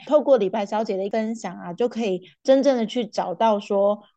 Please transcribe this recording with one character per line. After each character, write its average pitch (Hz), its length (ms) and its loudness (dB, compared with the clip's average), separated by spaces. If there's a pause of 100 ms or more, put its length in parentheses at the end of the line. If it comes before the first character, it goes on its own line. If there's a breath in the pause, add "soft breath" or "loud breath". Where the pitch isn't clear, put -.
透 294 140 4
过 269 160 4
李 202 140 0
白 208 160 -4
小 214 180 -4
姐 202 140 -4
的 196 100 -4
分 220 260 -4
享 214 220 -10
啊， 180 160 -12
就 240 160 0
可 226 160 -6
以 185 160 -2 (220 loud breath)
真 269 200 4
正 262 140 4
的 226 80 -2
去 233 220 -4
找 180 260 -4
到 214 260 2
说， 202 400 0 (180 soft breath)